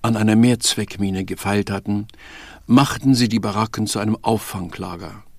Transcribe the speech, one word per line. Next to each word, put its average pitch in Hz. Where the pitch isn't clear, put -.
an 113
einer 107
Mehrzweckmine 101
gefeilt 98
hatten, 104
machten 135
sie 120
die 110
Baracken 107
zu 104
einem 107
Auffanglager 92